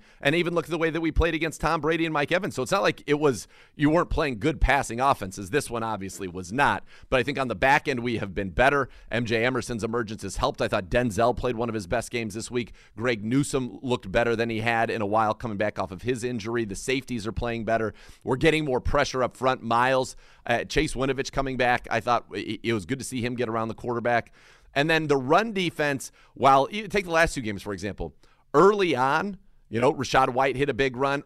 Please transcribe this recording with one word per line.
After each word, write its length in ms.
and 160
even 180
look 120
at 40
the 80
way 120
that 100
we 100
played 240
against 260
Tom 200
Brady 240
and 100
Mike 160
Evans. 240
So 80
it's 80
not 120
like 260
it 100
was, 300
you 160
weren't 200
playing 280
good 220
passing 400
offenses. 500
This 180
one 140
obviously 460
was 240
not. 320
But 80
I 60
think 160
on 80
the 80
back 320
end, 160
we 140
have 180
been 140
better. 380
M 140
J 200
Emerson's 380
emergence 400
has 140
helped. 260
I 60
thought 220
Denzel 460
played 200
one 140
of 40
his 120
best 240
games 240
this 160
week. 220
Greg 260
Newsome 560
looked 320
better 240
than 140
he 100
had 300
in 100
a 60
while 260
coming 240
back 220
off 120
of 120
his 200
injury. 440
The 80
safeties 520
are 60
playing 320
better. 300
We're 140
getting 300
more 120
pressure 440
up 160
front. 240
Miles, 540
uh, 200
Chase 280
Winovich 400
coming 240
back. 340
I 100
thought 340
it, 280
it 120
was 100
good 140
to 80
see 160
him 140
get 120
around 200
the 60
quarterback. 600
And 160
then 160
the 100
run 380
defense, 580
while 360
you 180
take 180
the 40
last 240
two 60
games, 220
for 100
example, 420
early 420
on, 440
you 100
know, 140
Rachaad 400
White 220
hit 120
a 60
big 200
run. 320